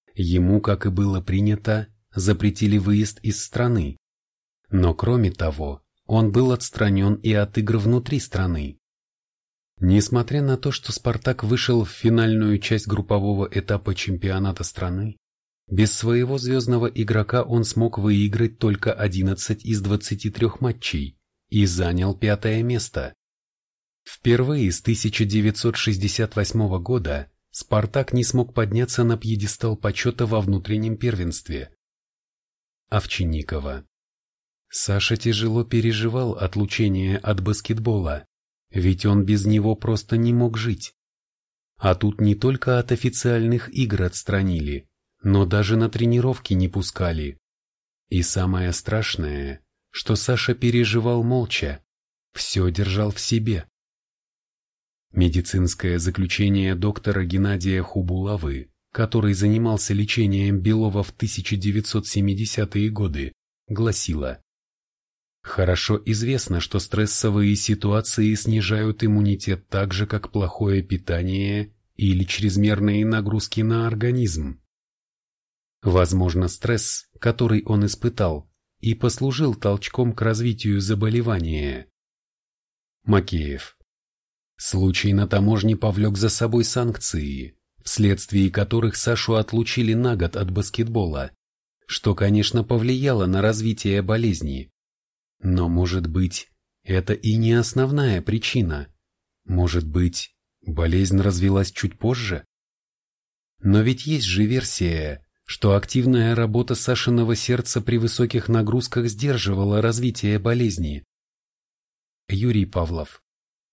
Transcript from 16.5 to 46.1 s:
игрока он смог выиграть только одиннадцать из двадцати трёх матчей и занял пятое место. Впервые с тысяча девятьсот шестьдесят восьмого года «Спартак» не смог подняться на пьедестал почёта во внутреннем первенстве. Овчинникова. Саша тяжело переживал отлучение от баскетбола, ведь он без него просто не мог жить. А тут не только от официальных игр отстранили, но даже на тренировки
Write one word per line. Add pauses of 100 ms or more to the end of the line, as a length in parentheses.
игрока
он
смог
выиграть
только
одиннадцать
из
двадцати
трёх
матчей (320)
и
занял
пятое
место. (920)
Впервые
с
тысяча
девятьсот
шестьдесят
восьмого
года (220)
«Спартак»
не
смог
подняться
на
пьедестал
почёта
во
внутреннем
первенстве. (1160)
Овчинникова. (840)
Саша
тяжело
переживал
отлучение
от
баскетбола, (460)
ведь
он
без
него
просто
не
мог
жить. (840)
А
тут
не
только
от
официальных
игр
отстранили, (340)
но
даже
на
тренировки